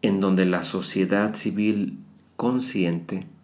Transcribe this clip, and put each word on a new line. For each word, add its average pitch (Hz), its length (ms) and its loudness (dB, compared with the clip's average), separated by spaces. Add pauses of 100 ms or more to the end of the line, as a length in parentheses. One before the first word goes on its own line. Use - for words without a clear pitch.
en 98 200 2
donde 95 240 4
la 90 180 2
sociedad 101 720 0
civil 104 640 -2 (380)
consciente 95 920 -2 (160)